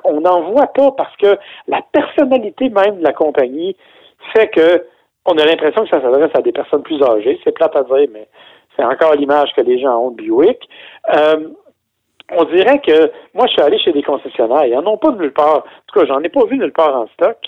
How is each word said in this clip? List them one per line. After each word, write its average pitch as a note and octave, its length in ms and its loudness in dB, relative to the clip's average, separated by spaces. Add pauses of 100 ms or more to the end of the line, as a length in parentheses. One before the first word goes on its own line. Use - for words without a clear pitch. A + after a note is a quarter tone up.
on D3+ 160 0
n'en F3 300 0
voit B3+ 180 2
pas C4+ 240 2
parce - 240 -8
que G3+ 200 2 (320)
la - 120 -4 (120)
personnalité C4 800 -2
même G3+ 280 0
de E3 60 -6
la D3 80 0
compagnie D3+ 640 -4 (560)
fait A3 160 2
que E3+ 360 2 (420)
on E3+ 120 0
a D3+ 80 2
l'impression D#3+ 380 0
que E3+ 60 -8
ça D#3+ 120 2
s'adresse C#3+ 320 2
à C3 80 0
des A#2+ 100 0
personnes C#3+ 300 -4
plus C#3+ 200 -4
âgées. A#2 420 0
C'est D3+ 100 0
plate D#3+ 220 -2
à C#3 80 0
dire, C3+ 280 0
mais G#2+ 160 -20 (480)
c'est C3+ 80 -2
encore D3 300 2
l'image C#3+ 420 0
que C#3 60 0
les B2 180 0
gens B2+ 180 0
ont B2 120 -2
de A2+ 60 -18
Buick. A#2 420 0 (560)
Euh, D#3 340 0 (880)
on E3 80 2
dirait F#3+ 360 2
que, D#3+ 320 2 (200)
moi, A#3 140 0
je B3 60 -2
suis E3+ 100 0
allé E3+ 160 2
chez G3+ 140 0
des C#3+ 100 -2
concessionnaires. C3+ 640 -2
Ils A#2+ 100 0
en E3 100 -2
ont G#3+ 120 -2
pas D#4 140 2
de G#3 100 -8
nulle C#3+ 100 -4
part. D3+ 260 2
En - 40 -4 (240)
tout - 140 0
cas, - 60 4
j'en C3+ 160 -2
ai F3 60 -6
pas B3+ 180 0
vu C4+ 120 -4
nulle F3 140 -4
part D3+ 240 0
en A#2 180 -4
stock. G#3 220 -2 (120)